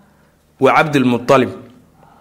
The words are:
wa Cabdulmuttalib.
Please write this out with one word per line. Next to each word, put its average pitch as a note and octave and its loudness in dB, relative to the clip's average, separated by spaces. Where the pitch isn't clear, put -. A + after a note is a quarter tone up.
wa C3 2
Cabdulmuttalib. C3 0